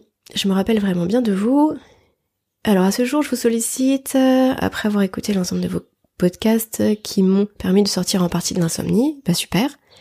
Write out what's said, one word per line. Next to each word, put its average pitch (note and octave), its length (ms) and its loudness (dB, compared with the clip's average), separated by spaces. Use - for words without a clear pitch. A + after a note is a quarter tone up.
je - 140 -2
me G3 40 2
rappelle G3 260 2
vraiment F3+ 280 0
bien A#3 160 0
de A3 100 0
vous. C4 400 2
Alors, F#3+ 220 2
à G3 80 2
ce B3 120 -2
jour, D4 180 0
je C#4+ 80 -8
vous B3 60 -2
sollicite, C4 800 -2
euh, C4 440 4
après - 280 -4
avoir G#3 160 2
écouté F#3+ 300 -2
l'ensemble F3+ 300 -2
de F3+ 60 -4
vos F3 140 -6
podcasts, A3 640 0
euh, G#3+ 140 2
qui - 280 -2
m'ont F#3+ 240 4
permis F#3+ 360 0
de G3 60 0
sortir F3+ 340 -2
en F3 60 2
partie - 260 -4
de F3+ 60 -2
l'insomnie. G3+ 640 -2
Bah, F3 80 2
super. A3+ 360 -2